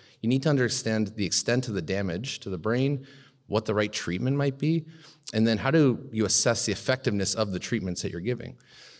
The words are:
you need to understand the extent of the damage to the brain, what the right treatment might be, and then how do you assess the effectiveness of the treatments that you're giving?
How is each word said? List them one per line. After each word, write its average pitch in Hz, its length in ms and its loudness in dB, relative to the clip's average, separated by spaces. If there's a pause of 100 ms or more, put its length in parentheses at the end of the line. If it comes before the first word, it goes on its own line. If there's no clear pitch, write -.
(200)
you 110 80 -2
need 131 140 2
to 160 80 2
understand 110 680 0
the 104 80 -2
extent 120 440 0
of 107 60 -4
the 95 60 -2
damage 95 600 -4
to 101 100 -10
the 90 80 -4
brain, 131 480 0 (400)
what 110 180 0
the 110 80 0
right 104 180 2
treatment 120 460 -2
might 143 220 0
be, 160 260 0 (480)
and 110 140 4
then 113 100 4
how 120 140 2
do 147 420 4
you 107 140 0
assess 113 400 2
the 107 60 2
effectiveness 104 640 0
of 104 180 -2
the 92 60 -2
treatments 95 440 -4
that 104 100 -6
you're 85 80 -6
giving? 101 380 -6 (420)